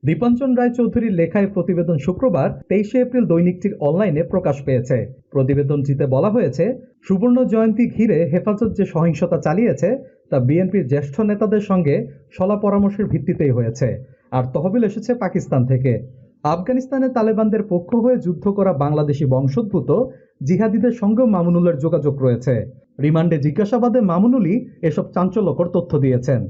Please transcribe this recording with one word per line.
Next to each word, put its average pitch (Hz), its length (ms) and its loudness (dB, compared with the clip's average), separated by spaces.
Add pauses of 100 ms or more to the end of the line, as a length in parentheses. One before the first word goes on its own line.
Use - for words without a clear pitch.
দীপাঞ্জন 240 500 0
রায়চৌধুরীর 240 640 0
লেখা 165 200 0
এই 196 140 0
প্রতিবেদন 170 440 -2
শুক্রবার 180 500 0 (180)
তেইশে 208 340 0
এপ্রিল 247 260 0
দৈনিকটির 180 540 0
অনলাইনে 160 420 0 (100)
প্রকাশ 175 320 0
পেয়েছে। 127 340 0 (320)
প্রতিবেদনটিতে 139 760 0
বলা 135 240 2
হয়েছে, 196 340 0 (400)
সুবর্ণ 240 340 2 (140)
জয়ন্তী 220 360 2
ঘিরে 208 300 0 (120)
হেফাজত 190 460 0
যে 196 100 2
সহিংসতা 170 520 0
চালিয়েছে, 170 500 0 (400)
তা 151 120 0
বিএনপির 165 500 2
জ্যেষ্ঠ 139 300 -2
নেতাদের 208 480 0
সঙ্গে 170 260 2 (380)
সলা 196 240 0
পরামর্শের 202 560 0
ভিত্তিতেই 131 440 0
হয়েছে। 117 320 0 (480)
আর 127 160 0
তহবিল 190 320 0
এসেছে 214 280 -4 (100)
পাকিস্তান 156 480 0
থেকে। 131 220 2 (600)
আফগানিস্তানে 254 560 -2
তালেবানদের 220 540 0 (100)
পক্ষ 175 240 -2
হয়ে 240 280 2
যুদ্ধ 170 200 -4 (140)
করা 196 140 2 (100)
বাংলাদেশি 147 440 0
বংশোদ্ভূত 139 640 0 (560)
জিহাদিদের 220 540 0
সঙ্গেও 220 340 2
মামুনুলের 175 440 2
যোগাযোগ 147 400 0
রয়েছে। 127 360 0 (480)
রিমান্ডে 160 360 2
জিজ্ঞাসাবাদে 214 600 0 (100)
মামুনুলই 202 460 2 (260)
এসব 170 300 -2
চাঞ্চল্যকর 180 640 0
তথ্য 170 240 -2
দিয়েছেন। 127 520 2